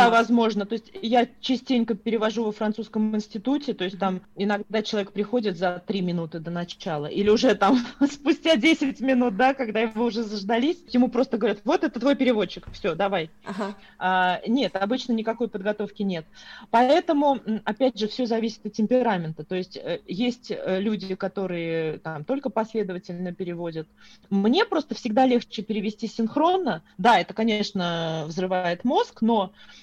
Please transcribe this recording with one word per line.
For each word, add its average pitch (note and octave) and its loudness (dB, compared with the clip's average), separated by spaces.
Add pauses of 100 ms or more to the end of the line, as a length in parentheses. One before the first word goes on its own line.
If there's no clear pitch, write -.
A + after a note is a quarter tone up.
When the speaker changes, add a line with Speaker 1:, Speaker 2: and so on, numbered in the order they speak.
Speaker 1:
формат? A#3 6
Speaker 2:
возможно. A3+ 2
То G3+ -6
есть A3 -6 (120)
я A#3 4 (140)
частенько A#3+ 0
перевожу A3 -2
во G#3+ -2
французском G#3+ -2
институте, A#3+ -4
то - -6
есть F3+ -6
Speaker 1:
Мгм. - -6
Speaker 2:
там F#3 -2 (160)
иногда G#3 -2
человек G#3 -4
приходит G#3 -2
за F3+ -2
три G3 -2
минуты E3+ -4
до D#3+ -10
начала, E3+ -6
или G3+ 0
уже G#3 6
там G3+ 4 (220)
<laughs> C#4 2
спустя D#4+ 0
десять C4+ 2
минут, B3 2
да, C4 4
когда A3 -2
его A3 -2
уже A3+ -2
заждались, A3+ -2 (160)
ему B3 4
просто B3 0
говорят: G#3 0
"Вот D4+ 2
это B3 -2
твой C#4 2
переводчик, A3+ 0
всё, E3+ -4
давай". F#3 0 (140)
Speaker 1:
Ага. G3+ -8 (220)
Speaker 2:
А, F3+ 2
нет, A3+ 0
обычно A3 -2
никакой A3+ -2
подготовки G#3 -4
нет. F3 -4 (440)
Поэтому, C#4+ 4
м, G#3+ -4
опять B3+ 0
же, G#3+ -2
всё B3 -4
зависит A3 -4
от G#3 -10
темперамента. G#3 0
То F#3 -8
есть, F#3 -6
э, D#3+ -6
есть, A#3 -4
э, F#3+ -4
люди, F#3+ -4
которые E3+ -4
там D#3 -10
только C#4 -4
последовательно F#3 -4
переводят. E3+ -8 (420)
Мне A3+ 4
просто D#4 -4
всегда B3 2
легче A#3+ 0
перевести G#3+ -4
синхронно. C#4+ 0 (140)
Да, G#3 6
это, F3 -4
конечно, F3 -2
взрывает F3+ -2
мозг, F4+ 0
но, A3 2 (320)